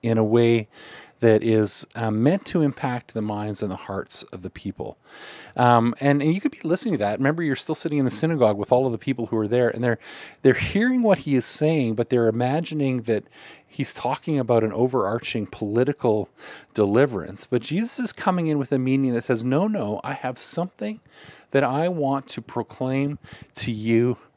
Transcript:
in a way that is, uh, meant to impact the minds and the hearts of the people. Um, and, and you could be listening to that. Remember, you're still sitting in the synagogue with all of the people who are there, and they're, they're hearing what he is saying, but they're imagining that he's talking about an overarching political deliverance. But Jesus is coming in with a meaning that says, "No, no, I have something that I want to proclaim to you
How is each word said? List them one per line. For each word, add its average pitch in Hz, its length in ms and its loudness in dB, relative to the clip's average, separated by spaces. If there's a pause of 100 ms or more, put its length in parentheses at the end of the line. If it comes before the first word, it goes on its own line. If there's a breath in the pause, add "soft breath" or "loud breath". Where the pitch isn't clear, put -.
in 113 160 0
a 110 60 4
way 117 440 4 (560 loud breath)
that 110 180 6
is, 110 520 2
uh, 113 160 -2
meant 127 340 0
to - 160 -2
impact 131 540 -4
the 113 80 -4
minds 107 400 -6
and 104 80 -4
the 92 60 -6
hearts - 480 -8
of - 180 -16
the 92 80 -10
people. - 480 -10 (580 loud breath)
Um, 120 420 4
and, 143 220 2
and 156 140 2
you 190 40 -2
could 277 120 -2
be - 120 -20
listening 185 320 -2
to 123 40 -2
that. 104 200 0
Remember, 151 240 0
you're 143 140 0
still - 180 -6
sitting 151 220 -4
in 139 80 2
the 123 60 2
synagogue 147 480 2
with 101 120 -2
all 131 140 4
of 127 80 0
the 110 60 -6
people 123 280 -4
who 113 120 -2
are 107 100 0
there, 120 220 2
and 117 120 -6
they're, 120 160 0 (440 loud breath)
they're 131 100 8
hearing 247 500 0
what 202 160 4
he 143 160 -2
is 123 120 2
saying, 151 480 0
but 113 160 -2
they're 117 180 4
imagining 131 760 0
that 110 200 -2 (420 loud breath)
he's - 280 -8
talking 147 440 -4
about 117 260 2
an 107 80 -2
overarching 117 760 -2
political 110 840 0 (460 loud breath)
deliverance. 104 720 0
But 120 160 -2
Jesus 214 360 -6
is 247 140 -4
coming 180 360 -2
in 151 100 0
with 135 120 -4
a 139 80 0
meaning 131 360 0
that 113 100 -2
says, 117 180 0
"No, 135 240 0
no, 107 380 -4
I 139 80 -6
have 131 260 -8
something 208 600 -8 (520 loud breath)
that 139 120 2
I 143 240 0
want 139 400 -2
to - 140 -10
proclaim 135 760 -4 (380 loud breath)
to 117 160 -6
you 113 460 2 (180)